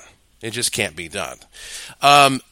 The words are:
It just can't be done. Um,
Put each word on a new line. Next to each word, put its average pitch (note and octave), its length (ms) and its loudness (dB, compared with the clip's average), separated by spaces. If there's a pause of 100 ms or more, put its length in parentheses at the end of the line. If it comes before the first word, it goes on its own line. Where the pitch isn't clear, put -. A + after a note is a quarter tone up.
(420)
It A2 100 -12
just A#2 200 -6
can't F#2+ 240 -6
be E2+ 120 -14
done. D2+ 300 -12 (640)
Um, C#3 400 4 (100)